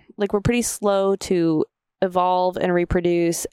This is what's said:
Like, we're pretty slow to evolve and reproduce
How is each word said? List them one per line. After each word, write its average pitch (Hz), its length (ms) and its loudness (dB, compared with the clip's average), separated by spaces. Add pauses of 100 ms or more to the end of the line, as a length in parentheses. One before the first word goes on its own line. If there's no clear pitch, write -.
(160)
Like, 202 160 -2
we're 208 80 0
pretty 240 220 0
slow 196 540 0
to 165 500 0 (340)
evolve 180 560 0
and 180 160 0
reproduce 175 800 0